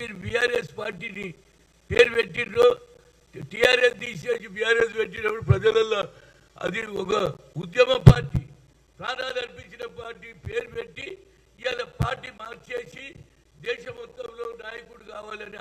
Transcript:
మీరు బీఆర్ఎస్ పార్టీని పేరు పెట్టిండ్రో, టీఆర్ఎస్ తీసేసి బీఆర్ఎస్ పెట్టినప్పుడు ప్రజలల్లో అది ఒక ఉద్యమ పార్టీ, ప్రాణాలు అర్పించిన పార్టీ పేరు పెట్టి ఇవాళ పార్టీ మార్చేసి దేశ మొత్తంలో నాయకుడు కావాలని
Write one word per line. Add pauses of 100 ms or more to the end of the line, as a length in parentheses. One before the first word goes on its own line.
మీరు (100)
బీఆర్ఎస్
పార్టీని (640)
పేరు
పెట్టిండ్రో, (840)
టీఆర్ఎస్
తీసేసి
బీఆర్ఎస్
పెట్టినప్పుడు
ప్రజలల్లో (600)
అది (220)
ఒక (480)
ఉద్యమ (180)
పార్టీ, (560)
ప్రాణాలు
అర్పించిన (160)
పార్టీ (180)
పేరు
పెట్టి (540)
ఇవాళ (200)
పార్టీ (140)
మార్చేసి (600)
దేశ (140)
మొత్తంలో (160)
నాయకుడు
కావాలని